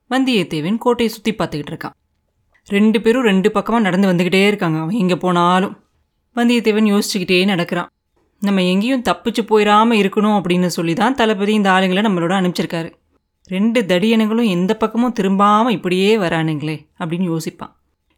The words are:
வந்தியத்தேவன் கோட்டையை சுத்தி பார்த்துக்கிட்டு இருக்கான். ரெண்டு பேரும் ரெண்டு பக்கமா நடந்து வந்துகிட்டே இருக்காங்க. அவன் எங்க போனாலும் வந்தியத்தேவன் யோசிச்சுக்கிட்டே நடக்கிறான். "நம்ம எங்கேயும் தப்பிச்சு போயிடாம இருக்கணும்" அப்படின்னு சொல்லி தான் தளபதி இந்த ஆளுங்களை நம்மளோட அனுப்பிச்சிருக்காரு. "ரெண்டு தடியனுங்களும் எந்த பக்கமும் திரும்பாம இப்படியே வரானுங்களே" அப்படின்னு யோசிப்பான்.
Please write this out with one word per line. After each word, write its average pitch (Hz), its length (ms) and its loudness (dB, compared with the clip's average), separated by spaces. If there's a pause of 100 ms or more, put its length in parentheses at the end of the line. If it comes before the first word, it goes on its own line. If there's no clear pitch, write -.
வந்தியத்தேவன் 220 680 0
கோட்டையை 233 380 -2
சுத்தி - 160 -4
பார்த்துக்கிட்டு 160 400 -6
இருக்கான். - 240 -12 (720)
ரெண்டு 214 340 2
பேரும் 233 220 2
ரெண்டு 196 260 2
பக்கமா 214 300 0
நடந்து 196 280 2
வந்துகிட்டே 185 400 2
இருக்காங்க. 175 320 0
அவன் 160 160 -4
எங்க 180 200 0
போனாலும் 180 640 0 (560)
வந்தியத்தேவன் 220 520 2
யோசிச்சுக்கிட்டே 190 580 0
நடக்கிறான். 175 440 -4 (500)
"நம்ம 196 240 0
எங்கேயும் 214 460 0
தப்பிச்சு 220 340 -2
போயிடாம 214 540 4
இருக்கணும்" 208 400 2
அப்படின்னு 180 280 0
சொல்லி 165 280 -2
தான் 220 220 0
தளபதி 214 380 0
இந்த 196 180 2
ஆளுங்களை 190 320 2
நம்மளோட 180 320 0
அனுப்பிச்சிருக்காரு. 175 560 -4 (560)
"ரெண்டு 220 340 0
தடியனுங்களும் 220 680 0
எந்த 185 300 0
பக்கமும் 226 420 -2
திரும்பாம 202 500 2
இப்படியே 196 480 0
வரானுங்களே" 160 600 -2 (220)
அப்படின்னு 175 280 -4
யோசிப்பான். 165 480 -8 (420)